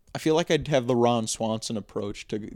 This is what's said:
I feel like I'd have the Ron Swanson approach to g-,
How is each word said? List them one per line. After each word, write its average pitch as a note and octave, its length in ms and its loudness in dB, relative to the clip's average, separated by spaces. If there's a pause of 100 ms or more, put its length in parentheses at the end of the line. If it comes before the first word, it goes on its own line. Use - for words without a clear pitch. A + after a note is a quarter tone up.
(140)
I - 40 -6
feel D#3 180 2
like E3+ 160 2
I'd D3 180 2
have C3 180 2
the B2+ 80 4
Ron A#2+ 320 4
Swanson A2 500 -4
approach G#2 520 -8
to G#2+ 100 -4
g-, G#2 160 -12